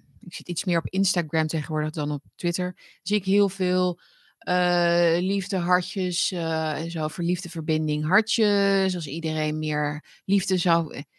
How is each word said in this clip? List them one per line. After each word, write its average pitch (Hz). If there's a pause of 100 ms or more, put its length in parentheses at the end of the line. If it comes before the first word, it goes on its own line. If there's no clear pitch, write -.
(180)
ik -
zit -
iets -
meer 170
op -
Instagram 165
tegenwoordig 156
dan 151
op 147 (120)
Twitter. -
Zie 202
ik 196
heel 202
veel, 185 (380)
eh, 175
liefde, 190
hartjes, 180
eh, 160
en 170
zo, 156
verliefde 170
verbinding, 156
hartjes. 196
Als 170
iedereen 156
meer 151
liefde 190
zou, 170
eh, 139 (160)